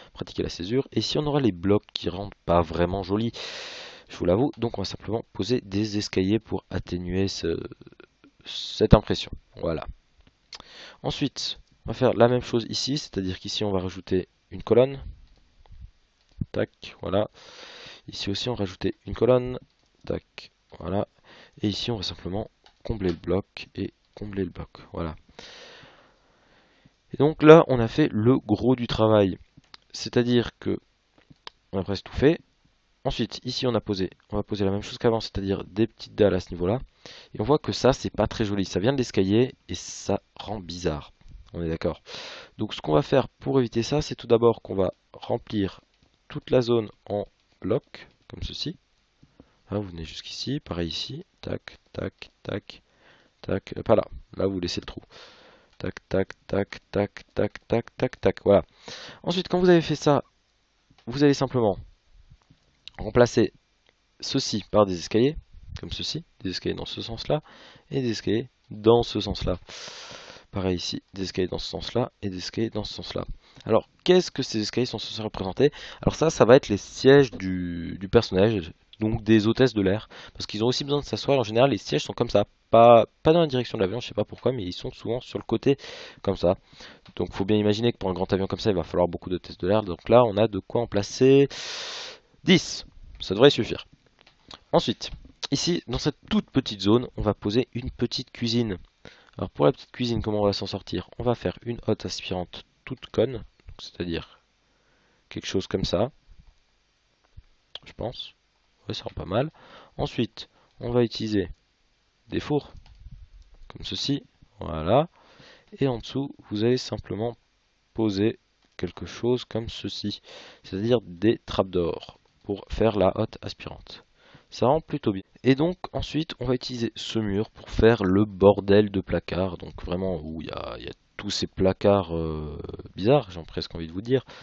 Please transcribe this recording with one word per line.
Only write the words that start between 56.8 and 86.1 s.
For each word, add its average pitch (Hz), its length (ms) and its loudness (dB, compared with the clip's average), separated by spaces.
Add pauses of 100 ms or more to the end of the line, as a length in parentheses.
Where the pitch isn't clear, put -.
tac, - 320 -2 (120)
tac, - 340 -2
tac, - 280 -2
tac, - 240 -4
tac. 98 240 2
Voilà. 98 180 8 (600)
Ensuite, 180 260 -2
quand 180 120 0
vous 180 80 4
avez 170 140 6
fait 151 120 -2
ça, 143 300 2 (840)
vous 131 160 0
allez 143 120 6
simplement 120 420 2 (1200)
remplacer 113 540 4 (680)
ceci - 500 -4
par 104 160 6
des 92 120 -4
escaliers, 123 380 0 (420)
comme 87 140 -12
ceci, - 320 -8 (160)
des 95 100 -6
escaliers 90 240 -4
dans 87 120 -8
ce - 160 -10
sens-là, 147 400 -4 (480)
et 135 100 -2
des 120 120 0
escaliers 107 360 -2 (220)
dans 113 320 6
ce - 180 -4
sens-là. 92 380 -4 (920)
Pareil 92 260 0
ici, 85 260 -8 (100)
des 98 120 -6
escaliers 90 240 -2
dans 95 100 -6
ce - 100 -8
sens-là, 90 420 -4 (120)
et 101 80 -4
des 92 80 -8
escaliers 110 320 -4
dans 104 140 -6
ce - 100 -12
sens-là. - 320 -8 (400)
Alors, 110 200 4 (160)
qu'est-ce 180 280 6
que - 120 -6
ces 110 200 -2
escaliers 120 240 -2
sont 110 120 -8
censés 107 240 -10
représenter ? 104 500 0 (280)
Alors - 140 0
ça, 160 160 2
ça - 160 4
va 120 100 10
être - 140 4
les 101 80 0
sièges 135 540 6
du, 87 680 -6
du 98 80 -10
personnel, 98 640 2 (260)
donc 110 240 -2
des 107 240 6
hôtesses 117 280 2
de 104 80 0
l'air, 95 260 0 (240)
parce - 140 -12
qu'ils 107 180 -4
ont 120 40 2
aussi 127 160 -2
besoin 143 160 -2
de 131 40 -12
s'asseoir. 135 340 -2
En 127 40 0
général, 117 300 4
les 104 40 0
sièges - 280 -4
sont 107 100 -10
comme 117 160 -2
ça, 104 160 4 (240)
pas, 117 340 10 (180)
pas 160 120 6
dans 175 60 4
la 165 60 4
direction 127 300 -4
de 110 60 2
l'avion, 101 180 -2
je - 80 -12
sais - 60 -14
pas 107 100 0
pourquoi, - 280 -2
mais 117 120 -4
ils 87 80 -6
sont - 180 -10
souvent 120 300 -6
sur - 180 -10
le 101 60 -10
côté, 135 320 2 (460)